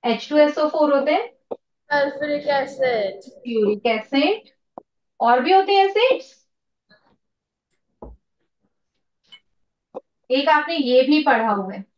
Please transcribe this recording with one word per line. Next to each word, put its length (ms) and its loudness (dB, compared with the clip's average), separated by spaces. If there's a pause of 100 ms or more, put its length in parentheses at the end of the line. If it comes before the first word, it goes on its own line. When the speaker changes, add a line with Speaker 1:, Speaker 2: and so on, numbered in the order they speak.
Speaker 1:
एच 240 -4
टू 80 -2
एस 220 2
ओ 100 0
फ़ोर 260 0
होते 180 0
हैं 140 -2 (260)
Speaker 2:
सल्फ्यूरिक 920 -6
एसिड, 840 -4 (140)
Speaker 1:
यूरिक 400 -2
एसिड, 640 -2 (720)
और 200 4
भी 120 2
होते 200 4
हैं 120 6
एसिड्स। 460 0 (4000)
एक 180 0
आपने 280 0
ये 260 2
भी 220 2
पढ़ा 260 0
हुआ 240 -4
है। 80 -14 (160)